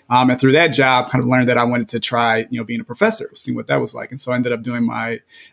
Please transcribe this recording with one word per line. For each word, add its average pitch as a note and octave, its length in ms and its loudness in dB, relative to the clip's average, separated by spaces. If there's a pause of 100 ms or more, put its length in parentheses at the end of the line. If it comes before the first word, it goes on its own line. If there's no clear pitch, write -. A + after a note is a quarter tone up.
Um, B2+ 200 4
and B2+ 100 2
through C3+ 120 4
that D#3+ 160 6
job, C3 420 2
kind B2+ 140 0
of B2 40 0
learned B2+ 200 2
that B2 100 2
I A#2+ 60 4
wanted A#2+ 240 0
to A#2 140 -4
try, A#2 480 0
you A#2+ 100 -6
know, A2+ 60 -8
being A#2 160 -6
a - 20 -8
professor, - 500 -2
seeing B2 220 -6
what A#2 120 -8
that C#3 100 0
was B2 180 -4
like. A#2 160 -12
And C3+ 80 -10
so B2 140 -4
I - 20 -2
ended B2 160 -2
up A#2 100 -4
doing A#2+ 220 -4
my, A2+ 380 -6 (320)